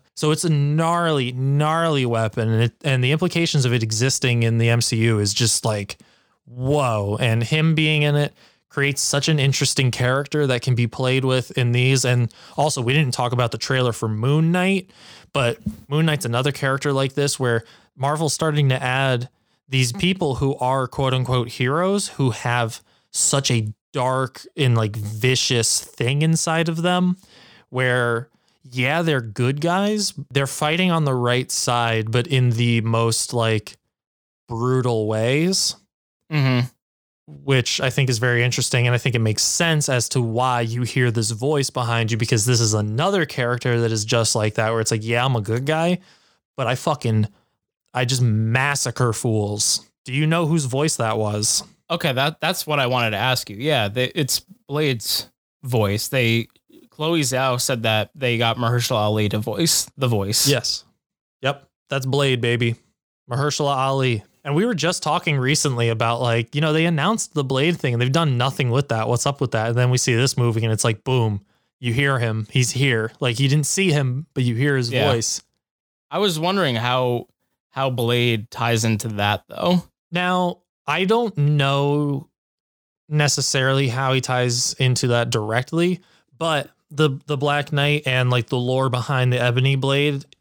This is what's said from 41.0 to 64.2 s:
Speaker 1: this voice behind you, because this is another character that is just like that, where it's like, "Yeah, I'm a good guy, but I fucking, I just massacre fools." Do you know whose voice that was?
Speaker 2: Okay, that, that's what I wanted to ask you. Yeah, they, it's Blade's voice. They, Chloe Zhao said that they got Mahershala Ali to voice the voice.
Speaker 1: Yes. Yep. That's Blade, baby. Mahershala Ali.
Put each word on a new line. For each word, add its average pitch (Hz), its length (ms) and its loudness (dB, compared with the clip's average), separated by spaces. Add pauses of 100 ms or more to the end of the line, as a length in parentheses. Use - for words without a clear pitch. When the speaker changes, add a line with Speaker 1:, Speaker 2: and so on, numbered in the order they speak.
Speaker 1:
this 107 180 0
voice 135 400 -2
behind 117 400 -2
you, 113 80 -2
because 107 260 0
this 120 160 2
is 110 140 2
another 143 540 0
character 120 540 -2
that 113 100 0
is 107 120 -2
just 113 300 2
like 107 220 0
that, 110 160 0
where 113 100 0
it's 110 80 -2
like, 110 140 0
"Yeah, 117 200 0
I'm 131 120 0
a 113 60 0
good 117 260 -2
guy, 170 320 0 (580)
but 131 80 -4
I 120 80 0
fucking, 117 540 -2 (640)
I 127 120 -2
just 127 180 0
massacre 120 920 0
fools." 104 720 -2 (200)
Do 127 80 -8
you 147 120 0
know 165 220 2
whose 156 180 2
voice 135 300 -2
that 110 240 -2
was? 107 440 -2 (280)
Speaker 2:
Okay, 165 220 -2
that, 139 280 -2
that's 180 240 -4
what 151 140 -2
I 127 80 2
wanted 120 240 0
to 101 60 -2
ask 120 300 -2
you. 101 100 -12
Yeah, 123 320 0
they, 127 160 -2 (100)
it's 147 240 -2 (280)
Blade's 139 600 -4 (320)
voice. 110 460 0
They, 117 400 0 (420)
Chloe 160 320 -2
Zhao 127 400 0
said 120 220 -2
that 107 320 0
they 123 240 0
got 117 180 0
Mahershala 120 400 0
Ali 107 320 2
to 107 80 -2
voice 113 500 -2 (120)
the 135 80 0
voice. 107 400 0
Speaker 1:
Yes. - 360 -2 (600)
Yep. 139 240 -4 (220)
That's 135 180 -4
Blade, 131 340 2
baby. 117 340 0 (540)
Mahershala 139 460 -2
Ali. 131 480 0 (220)